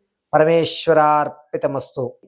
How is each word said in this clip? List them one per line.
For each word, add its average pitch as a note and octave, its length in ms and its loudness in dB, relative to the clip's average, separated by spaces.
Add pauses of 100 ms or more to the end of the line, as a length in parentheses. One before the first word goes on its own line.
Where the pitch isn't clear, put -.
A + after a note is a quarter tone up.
(340)
పరమేశ్వరార్పితమస్తు. D3+ 1800 0 (160)